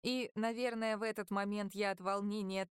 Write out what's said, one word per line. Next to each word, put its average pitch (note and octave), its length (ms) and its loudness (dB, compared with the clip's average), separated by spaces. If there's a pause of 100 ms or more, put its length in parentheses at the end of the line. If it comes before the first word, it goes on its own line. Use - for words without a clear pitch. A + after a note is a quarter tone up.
и, B3+ 320 0
наверное, A3+ 600 0
в G3+ 60 -4
этот G#3+ 300 -2
момент G3+ 420 0
я G3+ 160 2
от F#3+ 100 -2
волнения G3 720 0